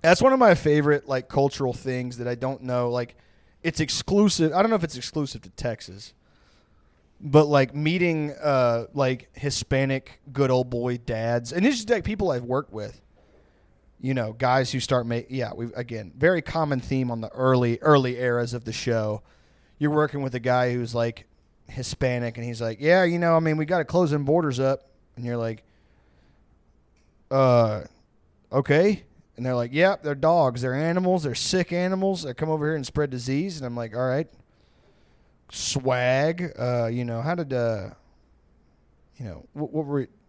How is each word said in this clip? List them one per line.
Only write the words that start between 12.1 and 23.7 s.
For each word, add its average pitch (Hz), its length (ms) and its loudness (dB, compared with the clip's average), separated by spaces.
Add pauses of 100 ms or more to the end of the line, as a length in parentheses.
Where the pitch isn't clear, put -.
I've 120 140 -2
worked 127 280 -4
with. 107 280 -12 (1000)
You 131 120 -2
know, 110 180 -2
guys 127 400 0
who 131 80 -4
start 123 260 0
ma-, 117 220 -4
yeah, 127 260 -6
we've, 117 220 -10
again, 113 400 -10
very 165 260 4
common 147 380 -2
theme 131 320 -2
on 117 80 -6
the 110 140 -8
early, 123 480 4
early 135 360 4
eras 120 360 -2
of 120 100 -8
the 110 80 -8
show. 110 500 -2 (580)
You're 147 120 0
working 151 300 0
with 131 120 -4
a 127 60 -4
guy 123 320 2
who's, 120 240 -4
like, 117 300 -2 (420)
Hispanic, 123 720 -4
and 117 100 -8
he's 117 140 -8
like, 113 180 -4
"Yeah, 175 240 4
you 175 160 0
know, 170 160 4
I 165 60 4
mean, 156 160 0
we 156 80 -2
gotta 170 180 0